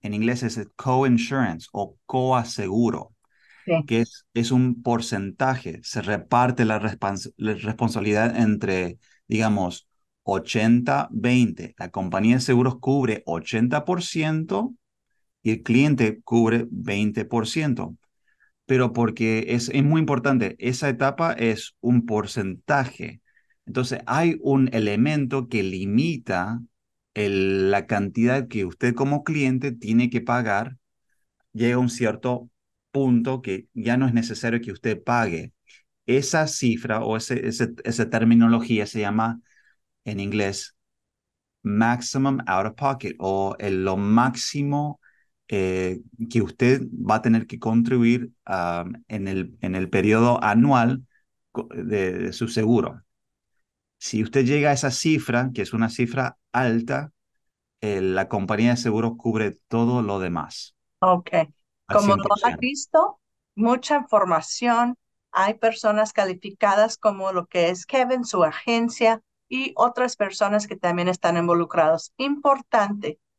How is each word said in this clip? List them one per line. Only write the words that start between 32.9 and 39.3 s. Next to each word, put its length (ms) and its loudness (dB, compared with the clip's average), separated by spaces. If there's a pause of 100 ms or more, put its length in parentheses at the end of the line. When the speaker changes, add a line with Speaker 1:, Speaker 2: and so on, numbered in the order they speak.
Speaker 1:
punto 520 2
que 320 -8
ya 240 0
no 80 2
es 80 2
necesario 480 -2
que 100 -10
usted 300 -6
pague. 500 -2 (540)
Esa 400 2
cifra 560 -2
o 140 -2
ese, 300 -4
ese, 280 -4 (100)
esa 240 -2
terminología 760 4
se 140 -6
llama 400 -2 (640)